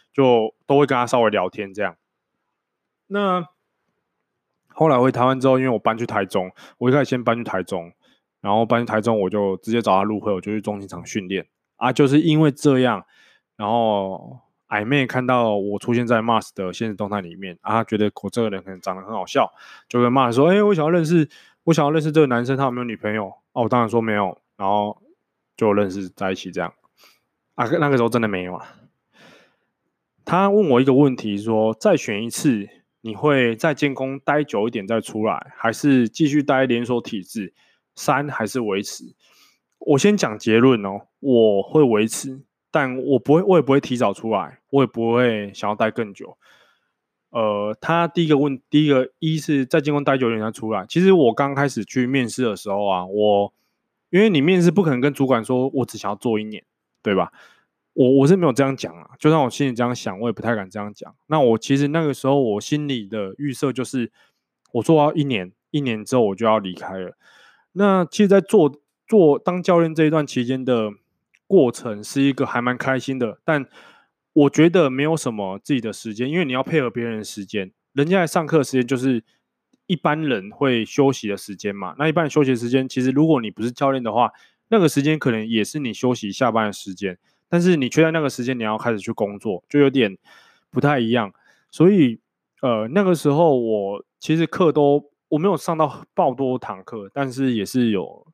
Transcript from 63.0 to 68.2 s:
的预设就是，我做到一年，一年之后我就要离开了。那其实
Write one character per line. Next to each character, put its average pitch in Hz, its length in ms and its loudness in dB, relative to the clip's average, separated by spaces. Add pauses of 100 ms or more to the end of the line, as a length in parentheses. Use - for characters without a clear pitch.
的 101 300 -8
预 143 160 -6
设 135 180 -2
就 120 140 -6
是， 120 260 -6 (640)
我 117 100 -2
做 160 140 4
到 147 180 2
一 151 80 0
年， 101 300 -4 (180)
一 151 80 -2
年 113 240 -4
之 127 140 -2
后 120 60 4
我 98 120 0
就 113 100 -4
要 110 140 4
离 95 140 -8
开 95 240 -12
了。 90 180 -12 (560)
那 190 320 2
其 - 140 -8
实 208 100 4